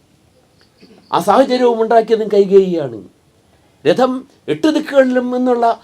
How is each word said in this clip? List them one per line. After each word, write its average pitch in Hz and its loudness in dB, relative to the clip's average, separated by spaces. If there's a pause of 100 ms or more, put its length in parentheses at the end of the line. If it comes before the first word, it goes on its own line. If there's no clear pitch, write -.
(1120)
ആ 151 -2
സാഹചര്യവും 240 0
ഉണ്ടാക്കിയതും 226 0
കൈകേയിയാണ്. 185 0 (880)
രഥം 247 0 (360)
എട്ട് 151 -2
ദിക്കുകളിലും 254 0
നിന്നുള്ള 240 -2